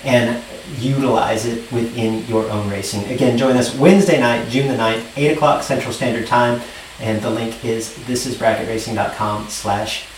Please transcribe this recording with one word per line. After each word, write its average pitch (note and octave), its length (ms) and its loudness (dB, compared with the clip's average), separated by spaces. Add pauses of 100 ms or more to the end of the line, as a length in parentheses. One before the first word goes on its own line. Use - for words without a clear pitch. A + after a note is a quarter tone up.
and A#2 400 2 (340)
utilize A#2+ 680 0
it A#2 260 -6
within A2+ 560 -2
your A2 220 0
own G#2 200 -2
racing. G2+ 360 -4
Again, B2 320 2
join C3 180 4
us B2 200 2
Wednesday E3 440 6
night, A#2 300 2
June C3+ 180 2
the B2+ 100 0
ninth, A2+ 400 -2
eight D3 140 4
o'clock D3+ 320 2
Central B2+ 280 -2
Standard A#2 360 -2
Time, A#2+ 340 2 (380)
and A2 220 -2
the G#2+ 80 -4
link A2+ 360 -4
is A2+ 300 -2 (100)
this B2 220 -2
is A#2 100 -4
bracket A2 300 0
racing A2+ 280 -4
dot G2 200 -2
com G#2+ 320 -4
slash G#2 580 -4 (120)